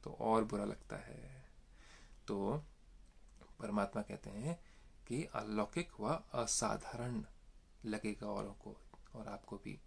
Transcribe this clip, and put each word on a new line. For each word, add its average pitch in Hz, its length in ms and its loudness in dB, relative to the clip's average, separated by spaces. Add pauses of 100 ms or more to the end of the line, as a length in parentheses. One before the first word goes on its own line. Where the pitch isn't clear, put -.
तो - 80 -4
और 110 320 8
बुरा 104 220 4
लगता - 300 -2
है। - 560 -10 (760)
तो 104 360 4 (960)
परमात्मा 104 420 4
कहते 101 280 -4
हैं 127 300 0 (480)
कि 123 160 2
अलौकिक 107 760 2
व 110 240 2 (100)
असाधारण 120 880 2 (640)
लगेगा 107 420 0
औरों 104 260 0
को 104 240 -10 (380)
और 107 120 -6
आपको 101 300 -6
भी। 101 300 -6